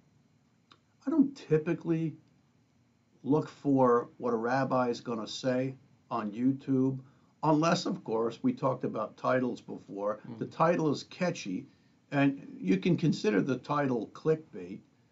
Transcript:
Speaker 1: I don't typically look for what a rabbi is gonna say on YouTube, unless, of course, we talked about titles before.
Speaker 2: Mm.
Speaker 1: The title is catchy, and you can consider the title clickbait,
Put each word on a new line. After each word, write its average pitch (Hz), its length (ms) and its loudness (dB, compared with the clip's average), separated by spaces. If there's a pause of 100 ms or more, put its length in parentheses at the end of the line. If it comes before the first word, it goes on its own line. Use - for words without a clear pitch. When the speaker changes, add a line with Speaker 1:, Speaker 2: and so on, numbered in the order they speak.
(1040)
Speaker 1:
I - 40 -4
don't 302 260 4
typically 160 800 0 (1080)
look 143 260 2
for 127 580 4 (100)
what 117 160 -2
a 117 40 2
rabbi 127 500 0
is 120 140 -4
gonna 110 260 -6
say 131 480 -2 (340)
on 110 220 -4
YouTube, 131 680 0 (440)
unless, 160 420 2
of - 200 -4
course, 113 360 -2
we 123 120 2
talked 131 320 -2
about 107 320 -6
titles 127 420 0
before. 104 680 -6
Speaker 2:
Mm. 117 100 -12
Speaker 1:
The 110 60 -6
title 160 460 2
is - 120 -4
catchy, 131 640 -6 (460)
and 139 360 2 (100)
you 185 200 2
can 185 180 2
consider 196 460 2
the 131 160 -2
title 131 560 -2
clickbait, 107 640 -4 (320)